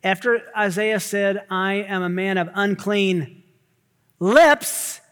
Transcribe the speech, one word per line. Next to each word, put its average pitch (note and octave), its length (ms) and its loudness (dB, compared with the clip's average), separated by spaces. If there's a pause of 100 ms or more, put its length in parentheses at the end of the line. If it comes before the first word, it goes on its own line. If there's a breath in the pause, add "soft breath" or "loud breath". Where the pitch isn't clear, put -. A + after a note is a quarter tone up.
after A3 360 0 (140)
Isaiah G#3 460 0
said, G3+ 480 -2
"I F#3+ 240 -2
am G3 280 -4
a F3+ 60 -2
man F#3 300 -2
of E3+ 160 -2
unclean G3 880 -2 (760)
lips" D4 840 4 (100)